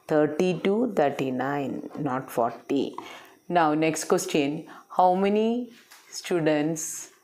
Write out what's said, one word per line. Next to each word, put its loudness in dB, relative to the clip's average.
thirty 2
to 0
thirty-nine, -2
not -4
forty. -2
Now 2
next 0
question, 0
how 4
many 0
students -2